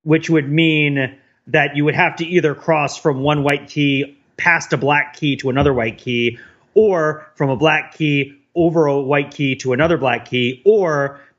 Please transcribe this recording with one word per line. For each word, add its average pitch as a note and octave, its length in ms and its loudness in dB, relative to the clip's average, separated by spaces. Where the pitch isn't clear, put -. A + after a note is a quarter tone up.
which D#3+ 260 0
would D#3 220 0
mean D3 640 0
that C#3 300 0
you D3 80 0
would D3 100 0
have D#3+ 220 0
to E3 100 -6
either D#3 280 2
cross D3 440 -2
from C3+ 220 -2
one D3 220 0
white C#3+ 260 -2
key C#3 480 -2
past E3 360 -2
a D3+ 40 2
black C#3+ 380 0
key C#3+ 220 -4
to C3 140 -6
another C#3 220 2
white A#2 260 -4
key, A#2+ 400 -2
or E3+ 600 2
from C#3 160 0
a C3 60 -2
black D3+ 400 0
key C#3+ 440 -2
over E3 320 2
a C#3+ 140 0
white C#3+ 320 -2
key C3+ 240 -2
to B2+ 160 -4
another D#3 260 2
black A#2+ 280 -2
key, B2 380 -4
or D#3+ 560 0